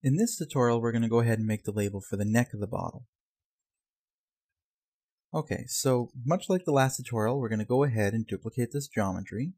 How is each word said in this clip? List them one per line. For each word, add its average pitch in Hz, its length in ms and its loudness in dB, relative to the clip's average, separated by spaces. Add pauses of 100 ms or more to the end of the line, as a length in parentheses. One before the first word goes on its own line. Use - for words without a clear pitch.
In 139 140 4
this 226 200 2
tutorial, 120 440 2
we're 117 100 0
gonna 113 180 2
go 117 120 4
ahead 117 180 4
and 110 80 0
make 107 160 -2
the - 80 -4
label 101 300 -2
for - 160 -8
the 101 80 -2
neck 113 280 2
of 104 60 -10
the 104 80 -4
bottle. 98 400 -8 (2250)
Okay, 151 360 -4
so 123 420 0 (140)
much 165 240 0
like 185 160 0
the 160 80 0
last 135 240 2
tutorial, 120 420 -2
we're 123 100 -2
gonna 107 160 -2
go 127 200 2
ahead 107 280 2
and 110 140 0
duplicate 113 460 -4
this - 160 -6
geometry 101 680 -4